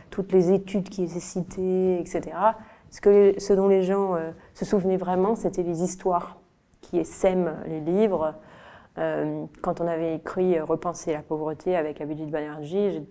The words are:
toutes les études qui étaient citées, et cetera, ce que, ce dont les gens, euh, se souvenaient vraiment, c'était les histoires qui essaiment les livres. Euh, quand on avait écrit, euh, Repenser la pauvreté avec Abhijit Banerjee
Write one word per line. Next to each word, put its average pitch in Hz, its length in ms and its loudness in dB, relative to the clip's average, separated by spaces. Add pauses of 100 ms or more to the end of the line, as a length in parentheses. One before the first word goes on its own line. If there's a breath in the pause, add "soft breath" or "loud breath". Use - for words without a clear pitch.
toutes 190 240 -4
les 185 200 6
études 190 360 0
qui 185 160 -4
étaient 170 160 -6
citées, 185 800 -2
et 165 60 -8
cetera, 185 480 0 (360 loud breath)
ce - 120 -18
que, 202 340 8
ce - 160 -2
dont 196 160 4
les 190 140 6
gens, 190 320 0
euh, 160 160 -4 (240 loud breath)
se - 100 -6
souvenaient 190 320 2
vraiment, 185 380 0
c'était 185 280 -2
les 170 200 -2
histoires 180 560 -2 (420)
qui - 180 -4
essaiment 180 560 0 (120)
les 160 140 -6
livres. 165 540 0 (640 loud breath)
Euh, 151 460 -4 (180)
quand 170 200 -2
on 170 40 0
avait 165 280 -2
écrit, 180 440 0
euh, 156 60 -2
Repenser 165 480 -2
la 151 100 -4
pauvreté 156 540 -4
avec 151 240 -2
Abhijit 151 300 -6
Banerjee 156 800 -4